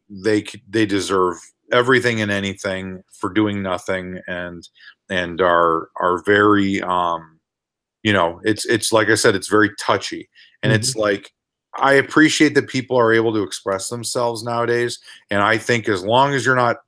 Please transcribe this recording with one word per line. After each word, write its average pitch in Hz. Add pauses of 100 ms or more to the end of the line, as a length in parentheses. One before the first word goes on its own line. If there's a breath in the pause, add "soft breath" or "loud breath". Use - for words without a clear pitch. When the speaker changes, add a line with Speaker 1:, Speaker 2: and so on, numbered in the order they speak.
Speaker 1:
they 104
c-, -
they 107
deserve 92 (340)
everything 120
and 104
anything 95 (100)
for -
doing 101
nothing, 92
and, 87 (440 loud breath)
and 87
are, 85
are 90
very, 101
um, 85 (640)
you 110
know, 87
it's, 107
it's, 117
like 107
I 113
said, 113
it's 95
very 104
touchy. 95 (320 soft breath)
And 107
it's 107
Speaker 2:
Mm-hmm. 110
Speaker 1:
like, 101 (440)
I 135
appreciate 147
that 131
people 127
are 113
able 113
to 107
express 95
themselves 120
nowadays. 120 (320 loud breath)
And 101
I 110
think 113
as 95
long 127
as 123
you're 131
not 120